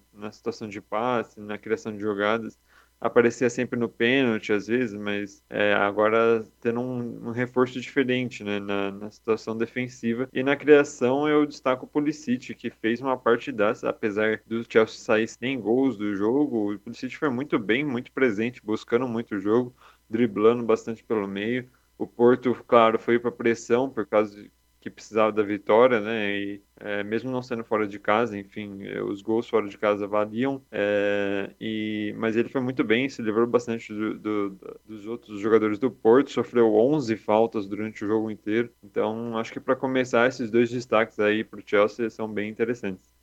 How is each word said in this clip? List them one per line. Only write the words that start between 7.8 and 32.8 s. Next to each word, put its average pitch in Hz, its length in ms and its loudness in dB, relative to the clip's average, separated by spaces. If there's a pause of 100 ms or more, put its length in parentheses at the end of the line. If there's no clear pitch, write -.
né, 101 160 -2
na, 101 320 -2
na 101 220 -12
situação 110 440 -4
defensiva. 120 800 -4
E 127 80 -2
na 139 140 2
criação 143 720 4
eu 151 180 4
destaco 131 400 -2
o - 40 -18
Pulisic, 143 640 -4
que 117 140 -8
fez 113 320 -2
uma 131 160 -2
partidaça, 117 720 0
apesar 107 580 -2
do 113 200 -4
Chelsea 110 300 4
sair 113 300 0
sem 127 320 -6
gols 117 380 0
do 104 180 -4
jogo, 113 580 0
o 101 60 -10
Pulisic 123 380 -12
foi 156 120 -2
muito 135 300 -2
bem, 110 240 0
muito 127 300 -6
presente, 120 500 0
buscando 113 440 -2
muito 113 280 -6
o 98 60 -4
jogo, 120 340 2 (340)
driblando 113 540 2
bastante 110 400 0
pelo 104 240 -2
meio. 113 400 -4 (300)
O 110 100 -8
Porto, 123 480 4 (100)
claro, 113 320 6
foi 120 220 2
pra 120 100 -4
pressão 117 600 0
por 110 180 -6
causa 107 340 2
de - 80 -20 (300)
que - 120 -12
precisava 107 400 0
da 104 100 0
vitória, 107 580 4
né? 104 380 -4
E, 101 240 -8 (180)
é, 104 240 -6
mesmo 113 280 -4
não 127 100 -4
sendo 117 220 -8
fora 107 240 -2
de 101 100 -10
casa, 107 400 0
enfim, 101 460 -12
é, 101 180 -8
os 101 220 -6
gols 113 260 -2
fora 101 180 0
de 101 120 -14
casa 104 260 0
valiam. 110 560 -2 (100)
É, 101 800 -2 (100)
e, 107 600 -6
mas 110 180 0
ele 120 120 0
foi 135 120 -4
muito 131 220 -2